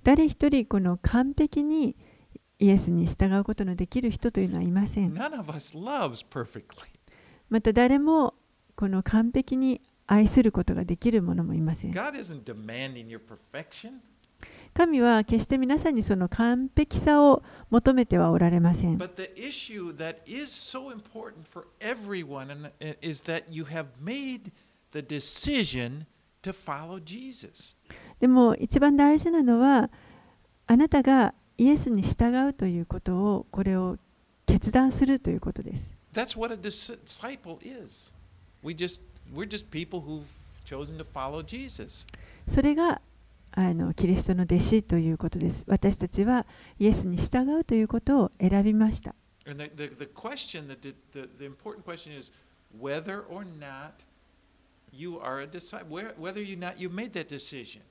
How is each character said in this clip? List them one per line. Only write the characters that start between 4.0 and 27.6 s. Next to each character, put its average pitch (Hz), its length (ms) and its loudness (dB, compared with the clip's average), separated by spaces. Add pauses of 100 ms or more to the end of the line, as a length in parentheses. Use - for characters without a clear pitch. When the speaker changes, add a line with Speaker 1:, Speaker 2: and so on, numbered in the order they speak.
Speaker 1:
る 233 100 -2
人 - 200 -4
と - 80 -2
い 185 60 0
う 180 40 -4
の 180 80 -4
は 175 60 -4
い 175 80 -2
ま 202 160 0
せ 202 180 -2
ん。 151 80 -2
Speaker 2:
None 269 260 -8
of 151 120 -10
us 151 240 -12
loves 185 520 -6
perfectly. - 600 -14 (600)
Speaker 1:
ま 220 100 2
た 214 140 2
誰 247 260 6
も 302 360 2 (400)
こ 202 120 -2
の 190 160 0
完 226 280 2
璧 262 260 -2
に 262 240 0 (260)
愛 208 200 6
す 262 140 6
る 226 100 4
こ 180 120 -2
と 180 120 -2
が 180 100 -2
で 170 120 -4
き 233 140 0
る 214 120 2
者 175 200 -2
も 165 100 -4
い 160 80 -2
ま 160 140 0
せ - 120 -10
ん。 170 40 -6
Speaker 2:
God 220 200 -6
isn't 170 320 -14
demanding 117 640 -12
your 113 120 -16
perfection. 156 800 -18 (760)
Speaker 1:
神 330 240 4
は 233 240 6
決 226 200 0
し - 40 -8
て 269 100 0
皆 262 220 2
さ 330 100 0
ん 277 60 0
に 220 80 0
そ 196 140 0
の 180 100 0
完 247 480 0
璧 - 240 2
さ 294 240 6
を 285 180 8 (280)
求 240 240 6
め 247 120 4
て 180 120 2
は 170 120 4
お 175 80 4
ら 175 120 6
れ 175 100 4
ま 170 160 6
せ - 100 -2
ん。 165 120 0
Speaker 2:
But 180 180 -8
the 190 160 -12 (100)
issue 208 540 -12
that 160 220 -10 (100)
is 269 240 -12
so 262 420 -12
important 208 580 -18
for 170 140 -16 (140)
everyone 185 720 -10
and, 147 180 -14 (320)
is 151 220 -10
that 165 260 -8
you 160 140 -10
have 156 240 -10 (160)
made 254 480 -10 (400)
the 151 80 -10
decision 147 1040 -4 (380)
to 190 80 -8
follow 165 520 -10
Jesus. 247 760 -16 (420)